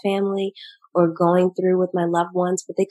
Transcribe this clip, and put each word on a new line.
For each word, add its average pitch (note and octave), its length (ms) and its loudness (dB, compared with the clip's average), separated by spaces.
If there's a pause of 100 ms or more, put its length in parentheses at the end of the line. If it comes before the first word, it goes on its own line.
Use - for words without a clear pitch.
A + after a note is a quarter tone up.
family G3 500 -2 (400)
or F3 140 4
going F3+ 480 2
through F#3 240 0
with F3+ 160 0
my F3 100 0
loved E3+ 300 -2
ones, F3+ 320 -2
but - 100 -10
they G3 140 0